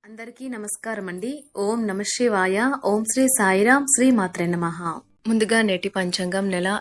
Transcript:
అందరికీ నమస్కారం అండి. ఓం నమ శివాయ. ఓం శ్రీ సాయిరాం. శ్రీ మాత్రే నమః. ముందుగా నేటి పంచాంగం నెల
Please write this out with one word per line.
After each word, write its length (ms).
అందరికీ 440
నమస్కారం 600
అండి. 220
ఓం 260
నమ 200
శివాయ. 540
ఓం 220
శ్రీ 240
సాయిరాం. 600
శ్రీ 220
మాత్రే 360
నమః. 320
ముందుగా 380
నేటి 280
పంచాంగం 600
నెల 200